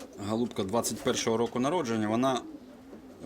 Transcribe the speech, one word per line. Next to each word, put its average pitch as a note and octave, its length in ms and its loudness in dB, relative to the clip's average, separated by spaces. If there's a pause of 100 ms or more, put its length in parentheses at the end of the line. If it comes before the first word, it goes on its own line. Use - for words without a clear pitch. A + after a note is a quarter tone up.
(300)
Голубка A2+ 340 0
двадцять G#2+ 360 0
першого A2+ 380 2
року A#2+ 220 0
народження, B2 480 2
вона B2+ 340 4 (840)